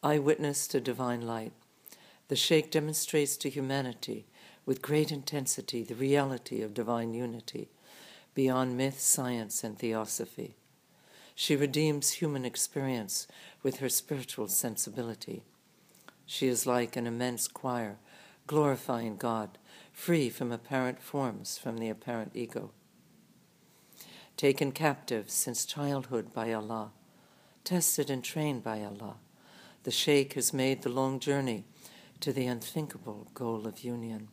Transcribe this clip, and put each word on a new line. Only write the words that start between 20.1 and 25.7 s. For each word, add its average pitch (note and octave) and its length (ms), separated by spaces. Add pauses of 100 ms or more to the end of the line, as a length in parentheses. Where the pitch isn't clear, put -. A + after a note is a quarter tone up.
from A#2+ 200
apparent B2+ 520
forms, A2+ 560
from A2+ 200
the A2+ 100
apparent A2 460
ego. A2+ 360 (1700)
Taken C#3 360
captive C#3 580
since - 360
childhood B2+ 680